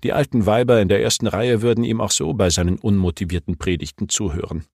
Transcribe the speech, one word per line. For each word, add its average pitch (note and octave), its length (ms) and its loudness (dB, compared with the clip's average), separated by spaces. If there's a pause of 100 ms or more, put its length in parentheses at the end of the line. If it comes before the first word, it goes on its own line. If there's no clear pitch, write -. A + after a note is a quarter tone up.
Die B2 80 -2
alten B2+ 340 0
Weiber A2+ 340 4
in G2 80 2
der G2 140 4
ersten A#2 240 0
Reihe A2 360 0
würden A#2 200 2
ihm A2+ 180 0
auch G#2+ 120 -2
so D2 200 -2
bei G2 160 2
seinen F2 300 0
unmotivierten F2+ 800 -2
Predigten F2 500 -4
zuhören. D#2+ 640 -4